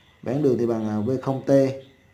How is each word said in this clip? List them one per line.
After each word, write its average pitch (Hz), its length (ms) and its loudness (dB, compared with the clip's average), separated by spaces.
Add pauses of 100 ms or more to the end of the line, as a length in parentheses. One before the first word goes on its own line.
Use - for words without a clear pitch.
(240)
Quãng 135 200 -2
đường 127 160 2
thì 117 80 0
bằng, 110 220 -2
à, 107 100 -2
V 107 120 -2 (100)
không 131 240 -4
T 147 60 0 (640)